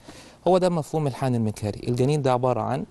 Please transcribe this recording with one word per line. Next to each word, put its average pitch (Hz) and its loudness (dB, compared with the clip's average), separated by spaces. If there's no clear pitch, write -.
هو 185 6
ده 180 2
مفهوم 160 -2
الحقن 127 -2
المجهري. 107 -2
الجنين 131 2
ده 131 2
عبارة 123 2
عن 123 -4